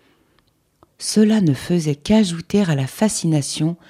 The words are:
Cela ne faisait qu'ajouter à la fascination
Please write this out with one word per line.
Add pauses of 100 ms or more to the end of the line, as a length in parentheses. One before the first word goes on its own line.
(1000)
Cela
ne
faisait
qu'ajouter
à
la
fascination (120)